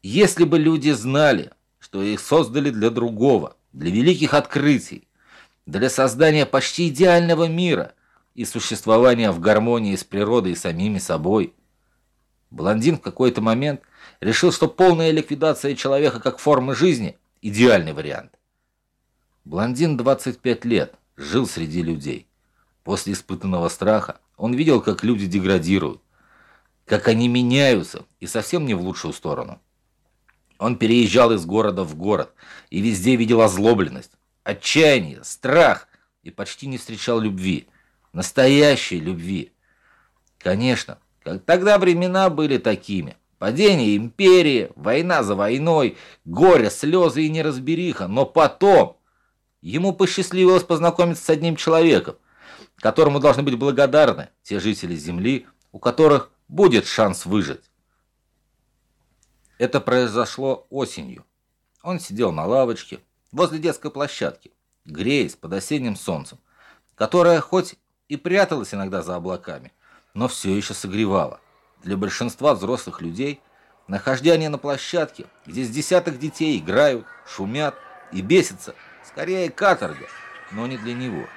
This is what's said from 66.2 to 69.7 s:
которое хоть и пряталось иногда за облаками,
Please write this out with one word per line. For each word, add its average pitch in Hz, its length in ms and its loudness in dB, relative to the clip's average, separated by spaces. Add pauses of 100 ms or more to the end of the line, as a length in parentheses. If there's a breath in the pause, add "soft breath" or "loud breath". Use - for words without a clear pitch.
которое 170 460 2
хоть 175 360 -4 (320)
и 147 80 -8
пряталось 175 560 -2
иногда 95 300 -6
за 90 140 -8
облаками, 87 580 -12 (400 soft breath)